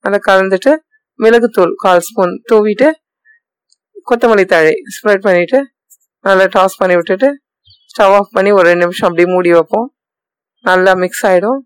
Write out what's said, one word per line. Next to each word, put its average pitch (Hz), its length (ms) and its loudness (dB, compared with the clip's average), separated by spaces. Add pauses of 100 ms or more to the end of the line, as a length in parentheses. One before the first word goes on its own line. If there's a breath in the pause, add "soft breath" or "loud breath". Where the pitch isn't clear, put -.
நல்லா 202 180 -2
கலந்துட்டு, 190 500 0 (460)
மிளகுத்தூள் 226 560 2
கால் 180 260 0
ஸ்பூன் 180 440 -6
தூவிட்டு, 214 440 0 (1160 soft breath)
கொத்தமல்லி 233 400 0
தழை 160 280 0 (140)
ஸ்ப்ரெட் 196 360 -4
பண்ணிட்டு, 180 360 0 (640)
நல்லா 190 200 2
டாஸ் 185 340 0
பண்ணி 180 160 0
விட்டுட்டு, 190 340 -2 (580)
ஸ்டவ் 202 280 2
ஆஃப் 202 180 0
பண்ணி 196 180 0
ஒரு 190 180 2
ரெண்டு 175 160 2
நிமிஷம் 185 240 -4
அப்படியே 175 240 0
மூடி 180 200 0
வைப்போம். 185 340 0 (760)
நல்லா 185 300 2
மிக்ஸ் 185 320 -4
ஆயிடும். 202 400 0